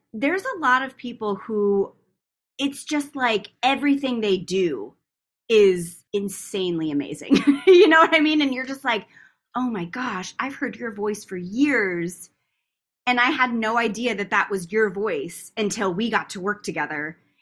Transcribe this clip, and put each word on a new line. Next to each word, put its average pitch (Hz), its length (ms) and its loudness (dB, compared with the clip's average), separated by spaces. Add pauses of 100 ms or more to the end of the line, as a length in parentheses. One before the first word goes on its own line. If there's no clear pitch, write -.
(120)
there's 294 320 0
a 508 140 -6
lot 262 240 2
of 262 140 -10
people 220 400 -6
who 202 560 0 (640)
it's 277 260 -4
just 294 300 -4
like 240 360 -2 (120)
everything 269 580 0
they 196 180 2
do 160 560 -2 (540)
is 190 640 4
insanely 185 800 -4
amazing. 143 560 0
<laughs> 277 200 2
You 370 220 10
know 320 120 8
what 330 140 6
I 311 60 6
mean? 302 200 4
And 269 140 0
you're 254 120 -6
just 269 180 -10
like, 240 220 -2 (480)
"Oh 254 140 -2
my 196 160 -4
gosh, 196 540 -8
I've 269 160 -6
heard 240 220 -6
your 233 180 -8
voice 208 300 -4
for 190 120 -12
years, 185 920 -2 (760)
and 247 140 2
I 254 100 4
had 254 220 0
no 226 240 -2
idea 233 380 -2
that 196 160 -6
that 214 200 0
was 185 220 -6
your 214 180 2
voice 175 640 -6
until 202 360 -2
we 220 160 -2
got 202 220 -2
to 196 100 -12
work 202 220 -6
together, 151 560 -6 (240)